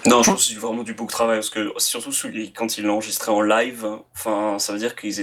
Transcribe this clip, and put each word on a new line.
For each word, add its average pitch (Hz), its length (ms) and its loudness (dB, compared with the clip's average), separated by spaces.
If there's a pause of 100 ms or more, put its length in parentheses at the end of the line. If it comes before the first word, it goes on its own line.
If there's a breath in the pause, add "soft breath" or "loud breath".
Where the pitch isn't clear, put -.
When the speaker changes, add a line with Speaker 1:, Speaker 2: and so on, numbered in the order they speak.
Speaker 1:
Non, 240 100 8
je - 0 -
Speaker 2:
enfin - 180 6
Speaker 1:
trouve - 20 -2
que - 60 0
c'est 110 180 0
vraiment 113 240 -4
du 110 100 -10
beau 113 120 -8
travail, 113 320 2
parce 107 120 -4
que 107 280 -4
surtout - 340 -2
celui, 110 400 -4
quand - 260 -4
ils 104 60 -4
l'ont 104 120 2
enregistré 110 360 -2
en 104 100 4
live, 113 460 2 (260)
enfin, 104 460 -2
ça 101 140 -2
veut 101 60 -4
dire 117 180 -4
qu'ils 104 260 -6